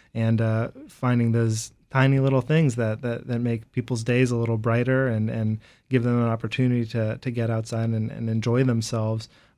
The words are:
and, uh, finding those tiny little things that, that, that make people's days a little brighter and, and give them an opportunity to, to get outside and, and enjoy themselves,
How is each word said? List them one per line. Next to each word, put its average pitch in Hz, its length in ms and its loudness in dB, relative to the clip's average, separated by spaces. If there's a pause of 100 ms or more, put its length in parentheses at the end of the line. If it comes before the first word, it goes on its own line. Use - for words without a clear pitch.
(120)
and, 113 300 2
uh, 113 260 0 (180)
finding 120 460 0
those 113 400 0 (180)
tiny 135 280 4
little 135 240 2
things 156 340 2
that, 110 240 -2
that, 120 260 -6
that 120 120 -2
make 117 340 -4
people's 117 320 -4
days 123 260 4
a 120 60 -2
little 117 220 0
brighter 123 500 2
and, 110 220 0
and 110 280 -2 (300)
give 127 140 2
them 120 200 2
an 117 60 2
opportunity 120 560 0
to, 110 320 -4
to - 140 -8
get 117 180 -2
outside 113 400 -2
and, 113 220 -2
and 113 180 -6
enjoy 117 340 0
themselves, 113 680 -2 (280)